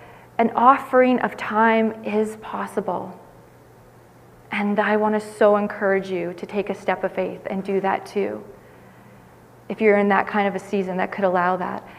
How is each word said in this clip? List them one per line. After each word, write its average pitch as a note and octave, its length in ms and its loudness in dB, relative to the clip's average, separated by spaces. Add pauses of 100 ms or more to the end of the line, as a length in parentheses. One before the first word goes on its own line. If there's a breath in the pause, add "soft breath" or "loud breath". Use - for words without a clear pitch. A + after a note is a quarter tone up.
(380 loud breath)
an A#3 160 2
offering B3+ 640 6
of - 160 -4
time A3 680 2
is G#3+ 320 0
possible. F#3+ 840 -6 (1300)
And G#3 260 -2
I G#3 180 2
want G#3+ 240 2
to - 0 -
so G#3 360 2
encourage G3 520 -2
you F3+ 260 -4
to F#3+ 120 -12
take G3+ 240 -4
a G3 40 -6
step F#3 280 -4
of F#3 100 -4
faith F#3 280 -6 (100)
and F#3+ 140 -6
do G3 160 -2
that F#3+ 260 -2
too. - 380 -4 (1200 loud breath)
If G3+ 120 -8
you're G#3 160 6
in G3+ 120 4
that - 180 2
kind G3+ 200 0
of F#3+ 80 -2
a F#3 40 -6
season F#3 400 -4
that F#3 120 -2
could G3+ 140 -2
allow F3+ 320 2
that. - 320 -8 (100 loud breath)